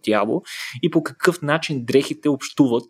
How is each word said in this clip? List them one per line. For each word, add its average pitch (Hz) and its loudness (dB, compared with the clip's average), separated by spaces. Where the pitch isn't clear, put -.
тяло 110 0
и 170 2
по 160 2
какъв - -2
начин 147 -2
дрехите 139 0
общуват 131 0